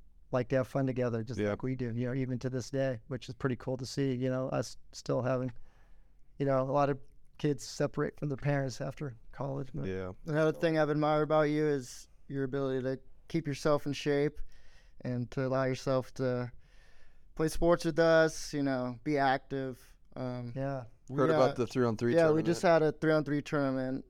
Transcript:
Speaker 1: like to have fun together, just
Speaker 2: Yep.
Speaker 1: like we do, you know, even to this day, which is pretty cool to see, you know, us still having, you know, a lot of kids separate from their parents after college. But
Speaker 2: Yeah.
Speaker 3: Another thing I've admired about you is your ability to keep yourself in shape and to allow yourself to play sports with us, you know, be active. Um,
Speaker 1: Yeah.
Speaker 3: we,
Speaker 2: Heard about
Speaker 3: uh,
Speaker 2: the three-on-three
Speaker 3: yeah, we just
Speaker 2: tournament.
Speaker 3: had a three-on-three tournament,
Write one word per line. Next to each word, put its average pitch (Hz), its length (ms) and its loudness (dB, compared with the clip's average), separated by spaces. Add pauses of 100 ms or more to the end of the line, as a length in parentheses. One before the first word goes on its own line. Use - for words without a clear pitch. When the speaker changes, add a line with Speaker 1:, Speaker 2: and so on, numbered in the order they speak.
(320)
Speaker 1:
like 127 160 0
to 139 80 2
have 127 120 2
fun 135 180 0
together, 120 360 0
just 110 160 -6
Speaker 2:
Yep. 104 120 2
Speaker 1:
like 101 120 -2
we 131 140 -2
do, 123 180 -4
you 120 120 -2
know, 123 80 -2
even 131 260 -2
to 127 100 -4
this 127 200 -4
day, 135 360 -2
which 127 220 -8
is 135 80 -10
pretty 131 200 0
cool 131 200 -4
to 131 100 -6
see, 139 280 0
you 127 160 0
know, 131 180 -2
us 135 280 -2 (160)
still 135 300 -2
having, 127 300 0 (880)
you 143 80 0
know, 135 160 4
a 135 100 -2
lot 143 180 4
of 135 80 -2 (400)
kids 147 260 0
separate - 540 -2
from 151 100 -4
their 139 80 -4
parents 139 440 -2
after 143 340 -8 (160)
college. 139 420 -6
But - 140 -6
Speaker 2:
Yeah. 92 260 -4 (140)
Speaker 3:
Another 156 260 4
thing 160 260 2
I've 151 100 4
admired 151 340 2
about 156 200 4
you 151 220 2
is 143 440 -2 (180)
your 139 160 -4
ability 131 400 -2
to 131 160 -2 (300)
keep 160 180 -2
yourself 147 400 2
in 143 60 -2
shape 143 480 0 (640)
and 123 300 -4
to 135 140 -2
allow 131 180 0
yourself 131 500 0
to 123 360 -2 (840)
play 156 120 2
sports 170 360 4
with 165 140 0
us, 160 560 4
you 143 80 -2
know, 127 420 -2
be 151 140 0
active. 135 600 0 (380)
Um, 123 380 -6
Speaker 1:
Yeah. 135 300 -4 (240)
Speaker 3:
we, 131 100 -4
Speaker 2:
Heard 139 120 6
about 147 200 6
Speaker 3:
uh, - 40 -4
Speaker 2:
the 127 120 0
three-on-three 120 480 2
Speaker 3:
yeah, 165 160 6
we 156 120 4
just 170 180 0
Speaker 2:
tournament. 165 240 6
Speaker 3:
had 151 100 2
a - 40 -20
three-on-three 151 440 2
tournament, 135 680 -2